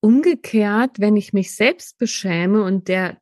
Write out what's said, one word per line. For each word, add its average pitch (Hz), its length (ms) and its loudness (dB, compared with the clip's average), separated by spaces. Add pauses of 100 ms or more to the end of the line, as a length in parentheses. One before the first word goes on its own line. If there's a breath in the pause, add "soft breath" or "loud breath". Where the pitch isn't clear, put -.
umgekehrt, 233 960 0
wenn 214 160 2
ich 208 160 -2
mich 190 240 -2
selbst 277 420 -2
beschäme 196 640 -2
und 190 240 -4
der, 185 340 -2